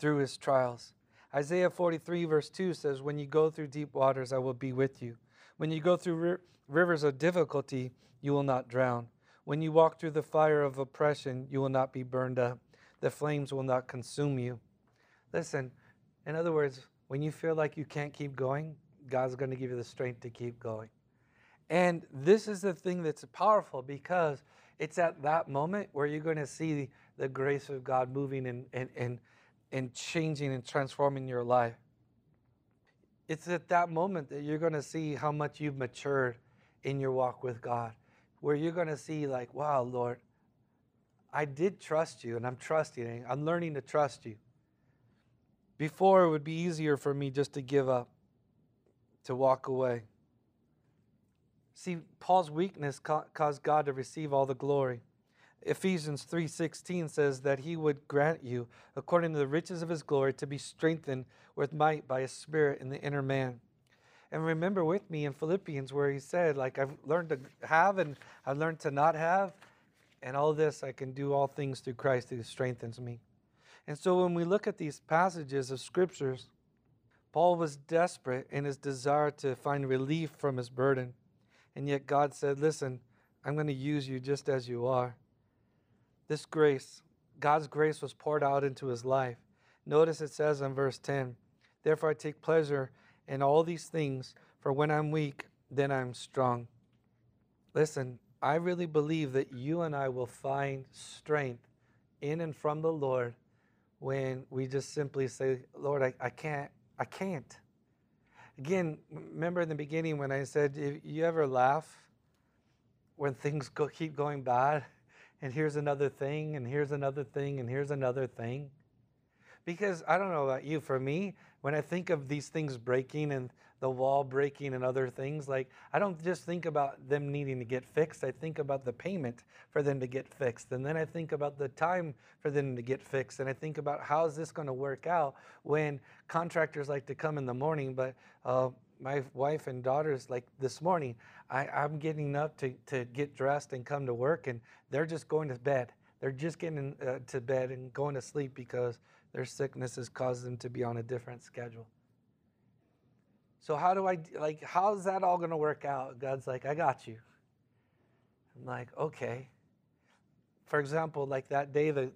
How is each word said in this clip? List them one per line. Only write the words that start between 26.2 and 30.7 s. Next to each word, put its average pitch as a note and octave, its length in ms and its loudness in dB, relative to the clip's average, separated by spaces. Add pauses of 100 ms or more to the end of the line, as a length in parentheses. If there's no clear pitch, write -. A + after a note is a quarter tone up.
see D3 460 -4 (280)
the C3+ 100 -2
grace C3+ 400 -2
of C3+ 160 -8
God C3 260 0
moving C3+ 360 -4
in, B2 260 -8
in, B2+ 240 -6
in, A#2+ 240 -4 (520)
and C3 220 -4
changing D3+ 580 -2
and B2+ 120 -6
transforming C#3 640 0